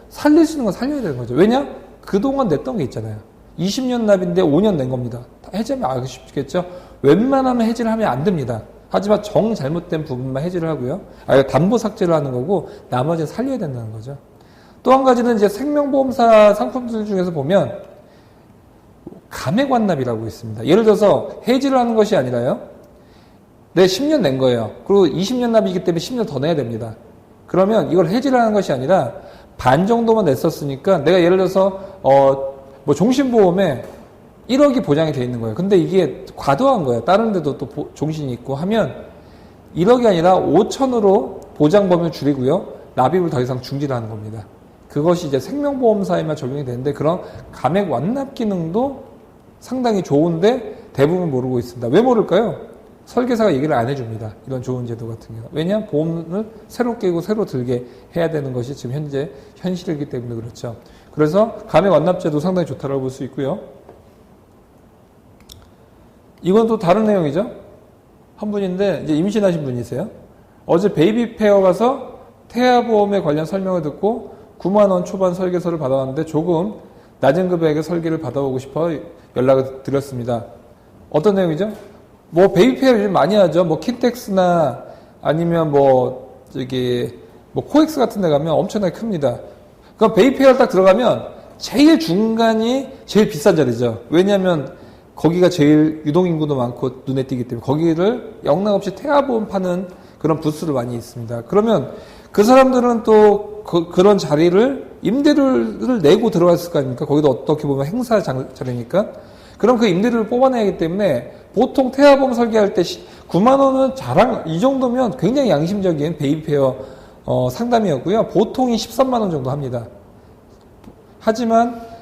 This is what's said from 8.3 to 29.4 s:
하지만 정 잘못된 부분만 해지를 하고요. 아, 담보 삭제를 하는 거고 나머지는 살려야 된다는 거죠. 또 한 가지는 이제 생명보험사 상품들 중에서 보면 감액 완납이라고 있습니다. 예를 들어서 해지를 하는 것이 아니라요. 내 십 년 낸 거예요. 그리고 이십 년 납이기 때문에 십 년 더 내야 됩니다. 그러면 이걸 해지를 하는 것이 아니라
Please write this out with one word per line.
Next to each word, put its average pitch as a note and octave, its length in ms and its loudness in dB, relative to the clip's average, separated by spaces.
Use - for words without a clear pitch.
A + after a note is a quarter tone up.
하지만 G3 300 0
정 A3 320 0
잘못된 D#3+ 500 -6
부분만 C3 380 -6
해지를 E3+ 260 -4
하고요. C#3+ 320 -6
아, C3+ 180 6
담보 F#3 320 2
삭제를 G3 340 -2
하는 C#3+ 200 0
거고 D3+ 360 -4
나머지는 D3 400 -2
살려야 C4 300 -6
된다는 A#2+ 340 -8
거죠. A#2 260 -14
또 B3 100 4
한 C4+ 120 4
가지는 A#3+ 320 4
이제 G3+ 120 4
생명보험사 B3+ 1080 4
상품들 A#3 500 -6
중에서 F#3 260 -2
보면 D3+ 600 -2
감액 B3 420 -2
완납이라고 C3+ 560 0
있습니다. A2+ 400 -10
예를 F#3+ 160 6
들어서 G3 480 2
해지를 C4 320 2
하는 A#3 160 0
것이 G#3+ 220 2
아니라요. B2+ 460 -2
내 F#3 120 6
십 F#3 200 0
년 D4+ 160 2
낸 C3 160 0
거예요. A#2+ 340 0
그리고 G3 220 4
이십 F#3+ 300 -2
년 A#3+ 160 -2
납이기 F#3+ 320 0
때문에 E3+ 160 -2
십 B3 160 -8
년 A3 100 -2
더 C#3+ 140 -6
내야 D#3+ 160 0
됩니다. A2+ 400 -6
그러면 F#3 460 0
이걸 E3+ 160 2
해지를 B3+ 320 0
하는 A3 120 2
것이 G3 200 0
아니라 C#3 400 0